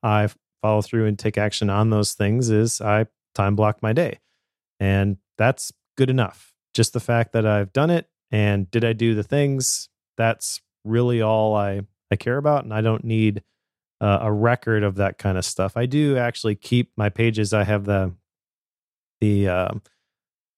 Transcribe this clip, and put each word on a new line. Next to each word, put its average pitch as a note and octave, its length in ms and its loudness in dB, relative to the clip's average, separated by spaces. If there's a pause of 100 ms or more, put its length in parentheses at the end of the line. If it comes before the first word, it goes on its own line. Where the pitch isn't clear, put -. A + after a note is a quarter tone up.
I G#2+ 280 2 (340)
follow G#2+ 180 2
through A2+ 240 0
and G#2 140 -2
take G#2+ 180 -2
action G#2 320 -2
on G#2+ 220 2
those G#2 220 0
things A2+ 360 0
is A2 320 2
I G#2+ 240 2 (300)
time G2+ 200 2
block G#2+ 280 0
my A2 100 0
day. D3+ 260 -2 (600)
And G2 380 0 (200)
that's A#2+ 340 0 (240)
good C3 140 2
enough. B2+ 460 -4 (180)
Just - 200 0
the A#2+ 60 -2
fact A#2 340 -2
that A2+ 120 2
I've G#2 260 0
done D3+ 200 0
it E3+ 180 -2 (220)
and G#2 400 0
did A#2 120 0
I A#2 100 0
do A2+ 200 0
the G#2+ 80 -2
things, C#3 640 -2 (300)
that's - 420 -2 (240)
really A#2 380 0
all A2 340 0
I, G2+ 260 -2 (280)
I G#2+ 60 2
care A#2+ 220 -2
about. D3 260 0
And A2 100 -12
I A2 80 -2
don't A2 220 0
need, A2 400 0 (580)
uh, G2+ 200 2
a G#2+ 100 -2
record A2 500 0
of G2 140 -2
that G2 240 -2
kind F#2+ 180 -2
of F2+ 80 -4
stuff. - 320 -4
I A#2+ 80 -2
do C#3 320 0
actually A#2 380 -2
keep - 400 -2
my G#2 140 0
pages. A2 440 0
I G#2 100 4
have G2+ 220 0
the, F#2+ 280 0 (1080)
the, G2+ 260 2
uh, F#2 220 -2 (880)